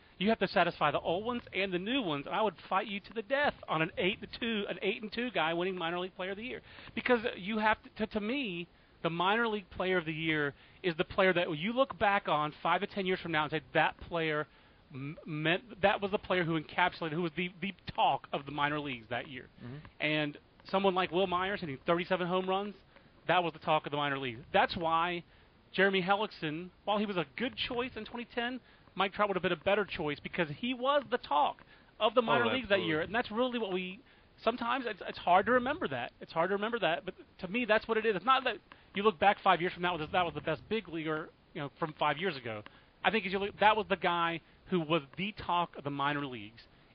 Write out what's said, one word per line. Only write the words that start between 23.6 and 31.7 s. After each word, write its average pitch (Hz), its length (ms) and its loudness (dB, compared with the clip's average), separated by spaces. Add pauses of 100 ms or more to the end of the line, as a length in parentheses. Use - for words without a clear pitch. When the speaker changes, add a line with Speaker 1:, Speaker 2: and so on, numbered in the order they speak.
Speaker 1:
of 160 60 -10
the 143 80 -4
minor 143 200 0
leagues. 123 220 -6 (140)
That's 226 200 4
why 170 480 0 (520)
Jeremy 190 260 4
Hellickson, 180 680 0 (180)
while 208 100 2
he 208 80 2
was 202 140 -2
a - 80 0 (100)
good 233 180 -4 (140)
choice 247 280 -4
in 220 100 -10
twenty 233 280 -10
ten, 247 240 -4 (360)
Mike 190 180 2
Trout 208 160 2
would 196 80 2
have 175 60 -2
been 180 100 2
a 175 40 -2
better 202 280 4
choice 151 380 -4
because - 260 -2 (120)
he 240 120 -2
was 262 380 2
the 233 80 0
talk - 400 0 (420)